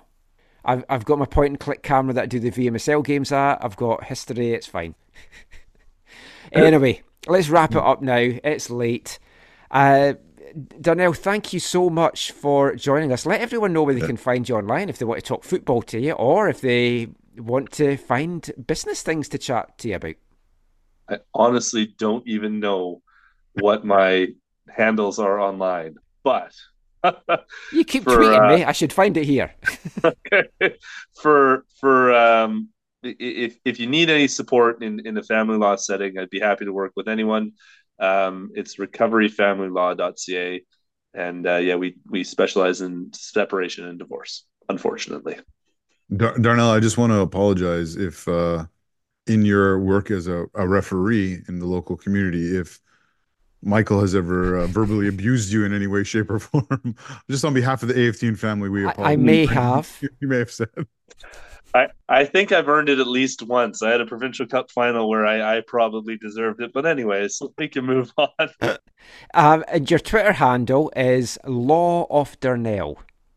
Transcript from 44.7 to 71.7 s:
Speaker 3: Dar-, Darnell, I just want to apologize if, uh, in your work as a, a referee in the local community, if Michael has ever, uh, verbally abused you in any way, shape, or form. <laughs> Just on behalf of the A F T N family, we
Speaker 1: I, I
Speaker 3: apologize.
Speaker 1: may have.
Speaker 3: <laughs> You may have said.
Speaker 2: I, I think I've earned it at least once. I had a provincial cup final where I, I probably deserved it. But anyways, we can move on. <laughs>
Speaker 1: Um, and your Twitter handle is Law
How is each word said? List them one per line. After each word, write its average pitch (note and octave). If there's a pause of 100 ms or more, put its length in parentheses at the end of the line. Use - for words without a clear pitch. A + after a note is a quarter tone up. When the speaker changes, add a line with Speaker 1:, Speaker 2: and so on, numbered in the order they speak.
Speaker 3:
Dar-, A2+
Darnell, A#2
I A2
just A2
want A#2
to G#2
apologize F2+
if, F2+
uh, E2+ (600)
in A2
your G2
work G2
as F2+
a, E2+
a G2
referee F#2+
in F2+
the F2
local F2+
community, F#2
if F2 (840)
Michael G2+
has F#2+
ever, F2+
uh, F2
verbally G2+
abused G2+
you A2
in G2+
any G2+
way, G2+
shape, G#2+
or G#2
form. B2+ (180)
<laughs> -
Just C3+
on D3
behalf C3
of A#2
the B2
A A#2+
F -
T A#2+
N A2
family, G#2
we G2+
Speaker 1:
I, F#2+
I -
Speaker 3:
apologize. D3+
Speaker 1:
may D#3+
have. B2+
Speaker 3:
<laughs> -
You C#3+
may C3
have A#2+
said. A2 (1080)
Speaker 2:
I, B2+ (200)
I C3+
think G3
I've D#3+
earned D3
it C#3
at B2+
least B2+
once. A#2
I A2
had A#2+
a A2+
provincial A#2+
cup B2+
final A#2+
where A2
I, A2
I -
probably A2
deserved A2
it. A#2
But C#3+
anyways, G#2 (160)
we D3+
can C3
move C3
on. C#3+ (320)
<laughs> - (560)
Speaker 1:
Um, D#3+
and D3+
your D#3+
Twitter G#3
handle C3
is B2+
Law D#3+